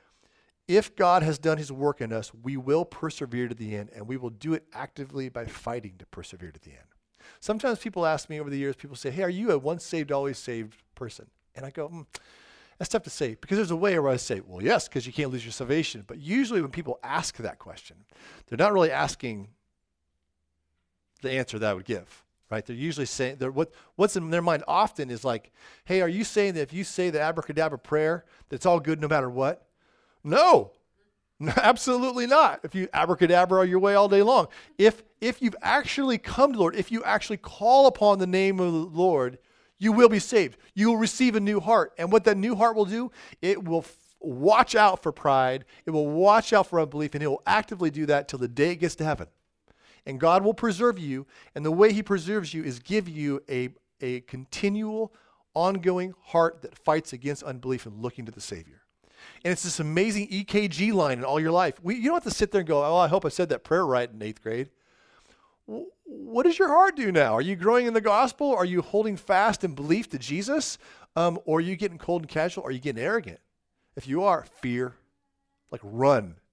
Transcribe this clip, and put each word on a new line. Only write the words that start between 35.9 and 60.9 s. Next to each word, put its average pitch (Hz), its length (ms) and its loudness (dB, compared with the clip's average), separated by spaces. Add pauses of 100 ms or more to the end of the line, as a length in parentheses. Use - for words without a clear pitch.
come 269 360 2
to 233 40 -4
the 208 40 2
Lord, 190 160 2
if 208 160 -4
you 226 100 -2
actually 202 360 -2
call 254 500 6
upon 208 320 4
the 180 80 0
name 190 320 2
of 175 120 0
the 160 60 0
Lord, 160 600 0 (400)
you 214 120 2
will 233 180 8
be 214 120 0
saved. 196 380 -2 (180)
You 214 140 2
will 226 60 2
receive 220 380 0
a 220 60 0
new 202 180 0
heart. 185 400 2
And 175 140 -4
what 220 100 6
that 208 140 4
new 220 180 -2
heart 220 220 2
will 208 80 2
do, 226 260 -6 (300)
it 190 240 -2
will 165 160 -2
f-, - 160 -14 (240)
watch 180 560 2
out 208 260 4
for 156 80 -4
pride. 135 540 0 (220)
It 170 40 -8
will 151 160 0
watch 196 460 4
out 196 160 4
for 170 100 -2
unbelief, 151 360 -2
and 147 100 -4
it - 20 0
will 135 180 -4
actively 185 460 0
do 151 160 -6
that 143 220 0
till 139 100 -8
the 123 80 -2
day 143 240 0
it 175 60 -4
gets 160 200 -2
to 156 80 -4
heaven. 135 220 -4 (800)
And 135 140 -10
God 175 240 6
will 214 100 2
preserve 220 460 0
you, 139 260 -6 (300)
and 147 100 -4
the 156 60 0
way 208 200 8
he 202 120 -2
preserves 185 500 -4
you 160 80 -6
is 127 160 -8
give 185 300 -4
you 147 420 -4
a, 127 200 -4 (300)
a 127 200 -6
continual, 214 920 -6 (420)
ongoing 180 600 -2 (120)
heart 165 360 2
that - 160 -18
fights 160 340 -2
against 135 300 -8
unbelief 127 420 -6
and 107 160 -16
looking 120 260 -10
to 110 60 -16
the 101 80 -20
Savior. 80 380 -16 (640)
And 175 80 0
it's - 100 -6
this 175 160 -6
amazing 196 520 -2
E 196 120 -4
K 208 240 0
G 180 240 -2